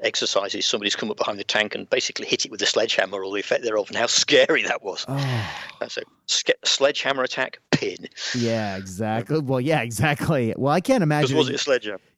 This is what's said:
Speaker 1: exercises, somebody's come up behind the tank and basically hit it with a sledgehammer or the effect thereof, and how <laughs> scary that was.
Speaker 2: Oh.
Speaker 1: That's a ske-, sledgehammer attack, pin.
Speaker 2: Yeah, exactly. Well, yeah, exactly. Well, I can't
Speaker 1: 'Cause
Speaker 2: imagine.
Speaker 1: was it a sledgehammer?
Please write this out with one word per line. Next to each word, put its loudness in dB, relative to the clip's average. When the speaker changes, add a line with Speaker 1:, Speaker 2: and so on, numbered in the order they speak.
Speaker 1:
exercises, 0
somebody's 0
come -4
up -4
behind -4
the -8
tank -2
and -8
basically -2
hit 0
it -8
with -4
a 2
sledgehammer 0
or -6
the -2
effect 0
thereof, 0
and -6
how 2
<laughs> 2
scary 6
that -2
was. -6
Speaker 2:
Oh. -2
Speaker 1:
That's -6
a -6
ske-, 0
sledgehammer 2
attack, -4
pin. -2
Speaker 2:
Yeah, 0
exactly. -2
Well, 0
yeah, 2
exactly. 2
Well, 2
I 4
can't 4
Speaker 1:
'Cause 4
Speaker 2:
imagine. 2
Speaker 1:
was 4
it -2
a -4
sledgehammer? 0